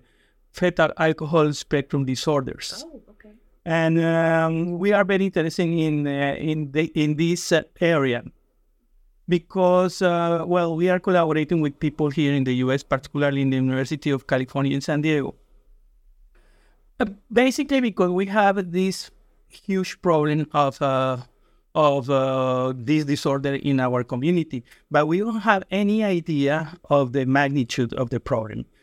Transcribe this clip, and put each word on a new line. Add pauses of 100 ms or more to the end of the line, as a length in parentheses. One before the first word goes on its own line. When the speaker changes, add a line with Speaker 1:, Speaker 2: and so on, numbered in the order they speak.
(540)
Speaker 1:
fetal
alcohol
spectrum
disorders.
Speaker 2:
Oh, (100)
okay. (340)
Speaker 1:
And,
um,
we
are
very
interested
in,
uh,
in
the, (100)
in
this,
uh, (180)
area (1080)
because,
uh,
well,
we
are
collaborating
with
people
here
in
the
U
S,
particularly
in
the
University
of
California
in
San
Diego. (1600)
Uh, (260)
basically
because
we
have
this (380)
huge
problem
of,
uh, (580)
of,
uh,
this
disorder
in
our
community, (260)
but
we
don't
have
any
idea (140)
of
the
magnitude
of
the
problem. (180)